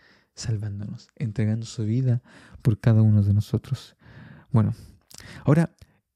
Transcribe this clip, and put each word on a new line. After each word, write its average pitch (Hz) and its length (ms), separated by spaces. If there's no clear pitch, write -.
salvándonos, 104 800
entregando 110 500
su - 180
vida 123 380
por - 180
cada 110 220
uno 107 220
de 101 100
nosotros. - 640
Bueno, 107 240
ahora 160 320